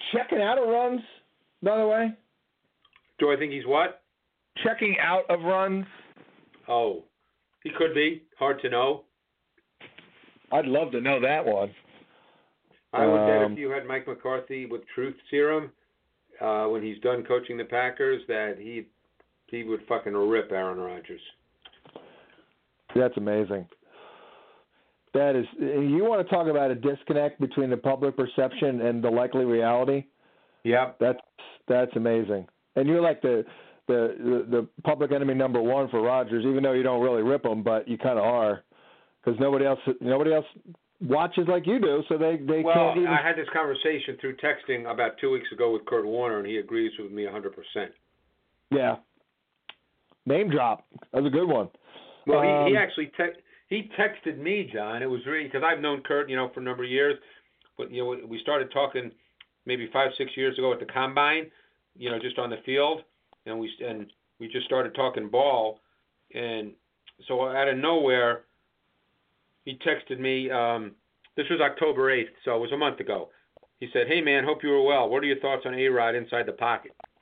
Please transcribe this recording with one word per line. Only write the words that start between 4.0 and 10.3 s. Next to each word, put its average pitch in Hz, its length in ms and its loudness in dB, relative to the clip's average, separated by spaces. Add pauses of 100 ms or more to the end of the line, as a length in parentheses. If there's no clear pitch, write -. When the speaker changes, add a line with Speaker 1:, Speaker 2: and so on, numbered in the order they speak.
Speaker 1:
Checking 226 380 0
out 180 280 2
of 175 140 2
runs. 190 420 0 (840)
Speaker 2:
Oh, 113 360 0 (600)
he 160 140 -8
could 160 160 2
be. 156 300 0 (140)
Hard 139 260 0
to 127 60 0
know. 131 340 0 (1500)